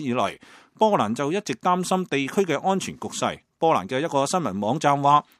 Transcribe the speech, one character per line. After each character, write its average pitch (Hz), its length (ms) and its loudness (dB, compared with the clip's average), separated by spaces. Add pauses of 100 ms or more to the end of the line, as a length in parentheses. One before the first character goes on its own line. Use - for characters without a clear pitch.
以 127 100 -2
嚟， 98 240 -2 (400)
波 208 220 2
蘭 120 160 0
就 143 180 -2
一 202 80 -2
直 147 140 -4
擔 180 320 0
心 185 180 0
地 139 220 -2
區 196 160 0
嘅 156 180 0
安 190 180 2
全 180 200 -8
局 104 100 -8
勢。 98 300 -4 (200)
波 160 160 4
蘭 95 140 -2
嘅 131 100 -2
一 160 80 -2
個 139 200 0
新 185 120 0
聞 101 220 -4
網 107 180 0
站 143 240 2
話， 143 220 6 (160)